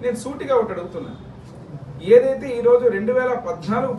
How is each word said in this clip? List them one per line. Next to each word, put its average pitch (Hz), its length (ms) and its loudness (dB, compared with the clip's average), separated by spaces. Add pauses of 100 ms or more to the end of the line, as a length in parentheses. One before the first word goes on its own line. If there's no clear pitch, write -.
నేను 240 220 -4
సూటిగా 277 380 -2
ఒకటి 190 140 -4
అడుగుతున్నా. 170 380 -10 (1000)
ఏదైతే 269 420 4
ఈరోజు 240 280 4 (120)
రెండు 220 220 0
వేల 254 120 0 (160)
పద్నాలుగు 214 520 -2